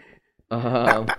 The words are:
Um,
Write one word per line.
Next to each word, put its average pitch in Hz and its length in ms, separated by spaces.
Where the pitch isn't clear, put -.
Um, 117 560